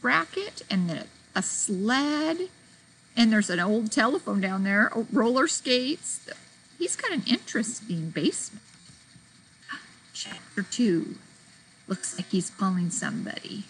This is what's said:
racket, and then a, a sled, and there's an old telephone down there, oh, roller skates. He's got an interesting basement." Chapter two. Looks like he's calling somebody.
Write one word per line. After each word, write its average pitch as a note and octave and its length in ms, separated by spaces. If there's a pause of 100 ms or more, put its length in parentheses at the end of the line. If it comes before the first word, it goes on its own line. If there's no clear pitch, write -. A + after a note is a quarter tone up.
racket, D#4+ 640
and F3+ 220
then D3 80
a, - 420
a F#3+ 40
sled, D4 1040 (680)
and A#3 160
there's G#3 200
an F3 80
old G#3+ 320
telephone A#3 500
down F#3+ 220
there, G3 320
oh, A3+ 160
roller B3+ 360
skates. B3+ 760 (580)
He's - 160
got - 160
an D4+ 160
interesting - 840
basement." - 560 (1500)
Chapter - 500
two. F#3 560 (680)
Looks - 300
like F#3 120
he's F#3 200
calling F3+ 400
somebody. - 800